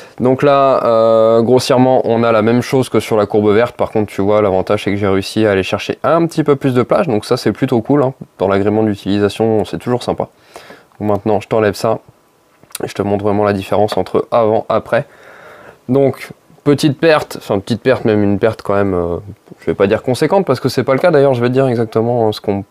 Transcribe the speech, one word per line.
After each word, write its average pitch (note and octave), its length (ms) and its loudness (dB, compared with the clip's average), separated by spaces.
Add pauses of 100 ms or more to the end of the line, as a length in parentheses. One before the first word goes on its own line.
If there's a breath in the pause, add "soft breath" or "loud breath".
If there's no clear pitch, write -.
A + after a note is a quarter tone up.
(200 loud breath)
Donc C3 240 2
là, C#3 420 2
euh, A2+ 560 4
grossièrement, B2+ 640 2
on A#2 180 0
a A#2 80 2
la A2 100 2
même A#2 200 2
chose B2+ 280 -2
que A2+ 100 0
sur A2+ 160 -4
la G#2 100 2
courbe G#2 280 2
verte. A#2 220 0
Par G2 160 -4
contre, G#2+ 200 -4
tu - 100 -6
vois, G#2 200 2
l'avantage, F#2+ 440 0
c'est G#2 60 -2
que G2+ 60 -4
j'ai G2+ 100 -2
réussi G2 380 -2
à G#2 60 2
aller F#2+ 100 0
chercher - 420 -4
un E3 220 2
petit D#3 180 -2
peu C#3+ 120 2
plus C3+ 180 -2
de B2 100 2
plage. E3+ 240 0
Donc G#2+ 180 -2
ça, B2 120 -2
c'est A#2 140 -2
plutôt A#2 300 0
cool, C#3+ 200 0
hein. C3 120 0 (240)
Dans F#2+ 100 0
l'agrément G2+ 340 0
d'utilisation, G#2 840 0
c'est - 120 -10
toujours A#2+ 260 -4
sympa. - 260 -4 (720 loud breath)
Donc G#2 100 -4
maintenant, G2+ 320 0
je - 60 -18
t'enlève G#2+ 280 0
ça. A2+ 240 -2 (840)
Et - 40 -8
je - 80 -14
te G#2 60 -6
montre G2+ 240 -2
vraiment G#2 180 0
la G#2 100 2
différence G2+ 440 -2
entre - 340 -2
avant, A2 380 0
après. A2 360 -2 (840 loud breath)
Donc, C3+ 400 0 (340)
petite C#3+ 340 0
perte, D#3 400 0
enfin G#2 220 -4
petite G#2 220 -4
perte, B2+ 220 0
même G#2+ 200 2
une G2+ 160 0
perte A2 240 -2
quand G2 100 -4
même, G2+ 220 0
euh, E2+ 220 -2 (420)
je - 60 -12
vais E2 100 -2
pas G2 100 2
dire G#2 160 0
conséquente E3+ 440 0
parce B2+ 140 -2
que C3 100 -2
c'est A#2+ 140 -2
pas C3+ 100 0
le C3+ 60 0
cas F3+ 120 2
d'ailleurs, C#3 220 4
je A#2+ 80 -2
vais B2 80 2
te B2+ 40 -2
dire C3+ 140 2
exactement, A#2 600 0
hein, G#2+ 40 0
ce - 80 -6
qu'on G2 320 -2